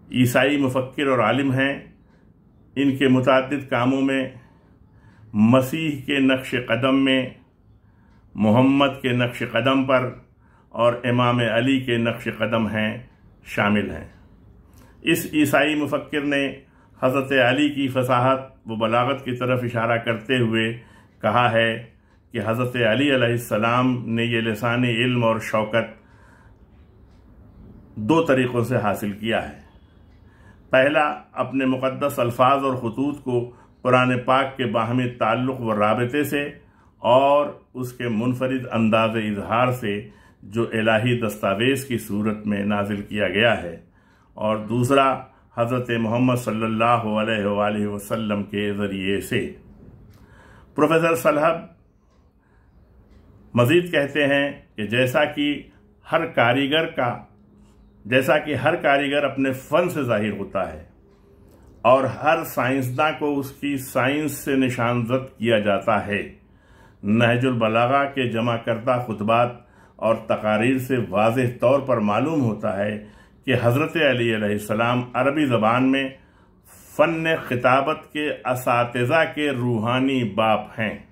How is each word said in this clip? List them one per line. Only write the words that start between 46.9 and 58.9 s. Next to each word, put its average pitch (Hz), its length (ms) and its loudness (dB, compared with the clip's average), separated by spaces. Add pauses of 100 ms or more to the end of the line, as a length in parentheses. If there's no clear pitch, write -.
अलैहि 104 720 0
वसल्लम 104 580 -4
के 101 320 -4
ज़रिए 98 460 -2
से। - 180 -2 (1400)
प्रोफेसर 165 400 2
सलहब 160 540 0 (1800)
मज़ीद 135 320 4
कहते 147 380 0
हैं 143 220 2 (300)
कि 104 120 -6
जैसा 127 380 2
कि 143 200 -4 (600)
हर 160 220 0
कारीगर 139 600 2
का, 120 420 -4 (760)
जैसा 135 340 2
कि 147 160 -4
हर 147 240 0
कारीगर 143 460 2